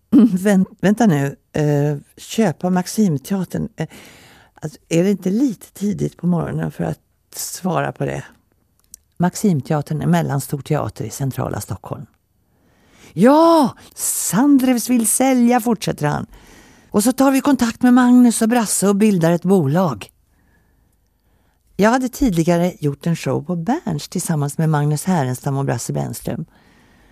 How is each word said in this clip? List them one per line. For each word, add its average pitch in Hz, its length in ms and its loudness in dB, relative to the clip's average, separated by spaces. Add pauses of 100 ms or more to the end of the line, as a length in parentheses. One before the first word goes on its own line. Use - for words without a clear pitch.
(120)
<clears throat> 214 260 6
vänt-, 190 420 0
vänta 214 260 2
nu, 143 300 2 (180)
eh, 147 440 0 (200)
köpa 180 520 -4
Maximteatern? 180 1040 -2
Eh, 160 120 -8 (680)
alltså, - 260 -16 (100)
är 170 140 2
det 202 80 0
inte 185 180 -4
lite 226 420 -4
tidigt 156 460 -6
på 170 100 -6
morgonen 156 440 -4
för 165 120 -8
att 165 180 -6 (340)
svara 143 560 -6
på 139 140 -6
det? 139 180 -8 (920)
Maximteatern 160 840 -2
är 143 60 -2
mellanstor 143 540 -2
teater 131 440 -4
i 110 40 -10
centrala 127 520 -6
Stockholm. - 440 -12 (1080)
"Ja, 302 640 4 (180)
Sandrevs 254 960 0
vill 226 180 0
sälja", 247 540 2
fortsätter 165 460 -2
han. 147 180 -4 (680)
"Och 202 120 2
så 247 80 2
tar 269 200 2
vi 269 100 2
kontakt 240 400 0
med 247 120 4
Magnus 247 480 6
och 226 80 2
Brasse 220 380 0
och 202 80 2
bildar 190 360 2
ett 170 120 0
bolag." 165 680 0 (1600)
Jag 202 140 2
hade 254 200 0
tidigare 170 680 0
gjort 147 280 -4
en 165 80 0
show 135 300 -4
på 180 100 -6
Berns 170 540 -6
tillsammans 147 480 -4
med 160 120 0
Magnus 147 340 0
Härenstam 135 540 -2
och 139 80 -4
Brasse 135 280 -6
Brännström. 139 520 -8 (680)